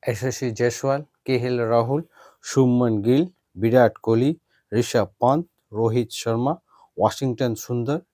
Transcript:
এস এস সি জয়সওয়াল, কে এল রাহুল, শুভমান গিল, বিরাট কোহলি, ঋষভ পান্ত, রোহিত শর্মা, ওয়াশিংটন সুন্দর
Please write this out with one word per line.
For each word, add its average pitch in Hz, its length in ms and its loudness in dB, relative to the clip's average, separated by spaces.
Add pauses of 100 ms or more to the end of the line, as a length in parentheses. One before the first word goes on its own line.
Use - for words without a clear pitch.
(100)
এস 110 180 -4
এস 120 100 -4
সি 131 100 -4 (100)
জয়সওয়াল, 135 420 -2 (260)
কে 131 80 0 (140)
এল 123 80 -2 (160)
রাহুল, 120 300 0 (480)
শুভমান 123 440 4 (120)
গিল, 131 160 4 (340)
বিরাট 117 380 4 (100)
কোহলি, 117 260 2 (420)
ঋষভ 110 360 0 (100)
পান্ত, 139 260 2 (340)
রোহিত 113 320 0 (120)
শর্মা, 117 320 -2 (440)
ওয়াশিংটন 127 540 -2 (120)
সুন্দর 123 340 -4 (160)